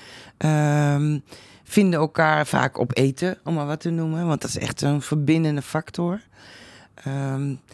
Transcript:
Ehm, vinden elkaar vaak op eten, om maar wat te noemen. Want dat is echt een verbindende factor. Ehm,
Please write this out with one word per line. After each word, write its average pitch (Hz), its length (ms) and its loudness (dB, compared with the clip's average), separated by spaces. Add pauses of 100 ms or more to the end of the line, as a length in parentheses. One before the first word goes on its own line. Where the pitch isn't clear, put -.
(380)
Ehm, 147 840 2 (440)
vinden 185 360 2
elkaar 156 480 2
vaak 131 320 0
op - 180 -2
eten, 135 460 0
om 165 100 -2
maar 151 120 -2
wat 151 140 -4
te 175 100 -4
noemen. 165 380 -2
Want 151 140 0
dat - 80 -4
is - 80 -6
echt - 240 -6
een 143 200 2
verbindende 151 600 0
factor. 175 600 -4 (720)
Ehm, 139 600 -4 (200)